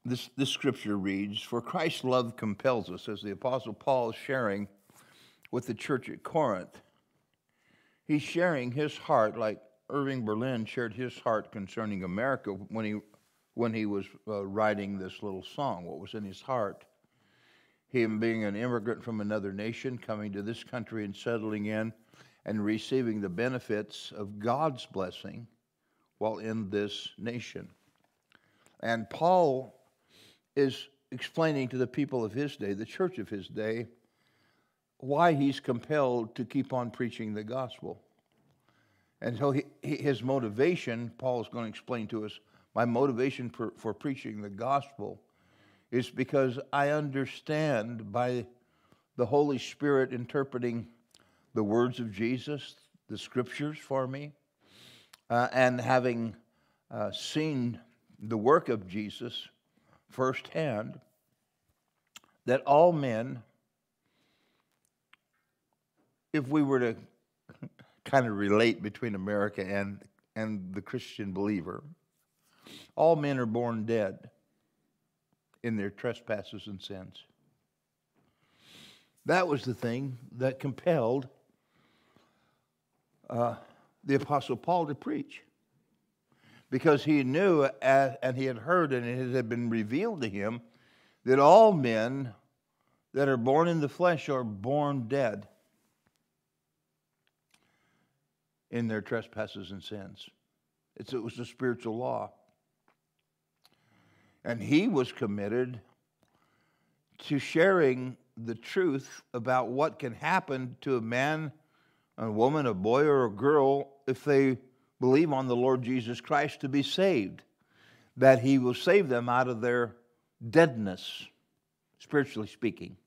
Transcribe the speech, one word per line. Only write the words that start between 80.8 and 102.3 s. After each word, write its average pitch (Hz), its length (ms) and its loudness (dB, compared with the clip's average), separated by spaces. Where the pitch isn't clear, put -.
uh, 120 260 -2
the 139 120 4
Apostle 139 400 0
Paul 170 320 0
to 143 80 -6
preach, - 460 -8
because 139 340 4
he 147 200 4
knew, 156 400 4
uh, 135 580 4
and 127 160 -2
he 131 80 -2
had 127 120 -4
heard, 151 360 2
and 123 120 -2
it 123 300 -4
had 117 140 0
been 120 200 -2
revealed 131 520 -2
to 113 80 -2
him, 104 320 -4
that 131 140 8
all 196 340 12
men 123 600 0
that 139 140 2
are 135 100 4
born 139 300 4
in 165 140 2
the 143 80 0
flesh 170 400 2
are 131 140 0
born 127 640 -2
dead 110 400 -2
in 117 200 -2
their 107 120 -2
trespasses 104 720 -8
and 95 100 -12
sins. 98 480 -14
It's, 117 160 -12
it 117 100 -4
was 117 160 -10
a 120 60 -8
spiritual 120 520 -4
law. 120 340 -6